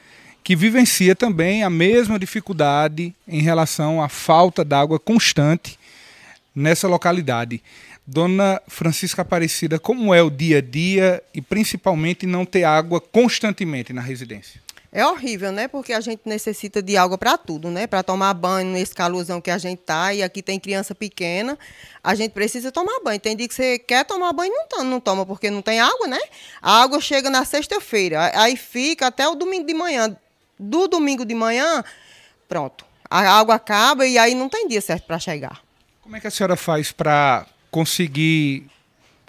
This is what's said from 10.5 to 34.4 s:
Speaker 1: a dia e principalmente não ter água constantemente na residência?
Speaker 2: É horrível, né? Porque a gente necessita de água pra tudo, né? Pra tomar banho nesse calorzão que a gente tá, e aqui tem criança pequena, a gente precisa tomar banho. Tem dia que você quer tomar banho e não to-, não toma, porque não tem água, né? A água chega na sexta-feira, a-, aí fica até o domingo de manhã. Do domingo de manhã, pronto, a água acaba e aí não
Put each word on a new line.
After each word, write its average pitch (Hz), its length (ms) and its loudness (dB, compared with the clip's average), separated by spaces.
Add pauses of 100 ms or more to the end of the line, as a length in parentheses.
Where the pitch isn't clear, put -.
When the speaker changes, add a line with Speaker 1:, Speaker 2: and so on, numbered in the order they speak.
Speaker 1:
a - 20 2
dia 180 600 0 (100)
e 156 80 -8
principalmente 185 880 -2
não 180 180 0
ter 180 180 2
água 160 380 2
constantemente 196 880 0
na 127 100 -8
residência? 123 600 -14 (300)
Speaker 2:
É 214 120 -2
horrível, 240 480 -2
né? 214 160 -4
Porque 269 240 -10
a 226 80 0
gente 226 260 -8
necessita 214 540 -6
de 202 160 -2
água 185 220 4
pra 277 220 0
tudo, 160 320 -10
né? 190 160 -4
Pra 190 160 -2
tomar 196 320 0
banho 185 340 -2
nesse 185 240 -4
calorzão 175 480 -4
que - 80 -8
a 175 80 -2
gente 180 220 -8
tá, 170 340 -2
e 202 80 -4
aqui 185 220 -6
tem 196 160 -6
criança 196 340 -6
pequena, 202 640 -6 (460)
a 185 100 0
gente 220 200 -4
precisa 240 380 -4
tomar 403 320 -4
banho. 214 160 -4
Tem 220 160 -4
dia 233 120 -6
que - 80 -12
você 254 240 -2
quer 247 260 0
tomar 359 260 -4
banho 349 220 -4
e - 20 -4
não 640 120 -6
to-, 349 160 -6
não 254 160 -4
toma, 190 260 -2
porque 196 240 -6
não 202 140 -6
tem 220 160 -2
água, 403 280 0
né? 254 120 -4 (420)
A 220 220 6
água 269 180 2
chega 269 300 -2
na 262 120 2
sexta-feira, 214 760 -2
a-, 175 240 2
aí 247 120 2
fica 262 520 -4
até 269 200 0
o 339 60 0
domingo 359 320 -6
de 320 80 -4
manhã. 277 420 -2 (420)
Do 269 300 0
domingo 285 380 0
de 226 100 -6
manhã, 240 480 0 (640)
pronto, 147 380 -8 (240)
a 175 100 0
água 214 360 6
acaba 254 520 2
e 240 100 2
aí 233 160 6
não 254 140 -2